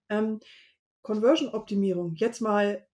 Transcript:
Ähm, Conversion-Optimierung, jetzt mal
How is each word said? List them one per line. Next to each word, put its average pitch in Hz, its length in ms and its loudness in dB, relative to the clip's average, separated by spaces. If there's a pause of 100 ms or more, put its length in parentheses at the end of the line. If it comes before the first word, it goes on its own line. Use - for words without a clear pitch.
Ähm, 220 300 -2 (640)
Conversion-Optimierung, 208 1120 0
jetzt 233 260 -2
mal 208 520 0